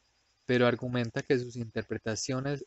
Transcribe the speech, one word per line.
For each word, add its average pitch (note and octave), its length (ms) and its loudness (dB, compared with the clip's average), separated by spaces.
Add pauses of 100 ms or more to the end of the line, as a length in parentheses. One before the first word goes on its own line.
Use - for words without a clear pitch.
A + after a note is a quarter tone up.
(460)
pero B2 200 6
argumenta B2 560 0
que C3+ 160 2
sus B2 180 -6
interpretaciones A#2+ 1120 -4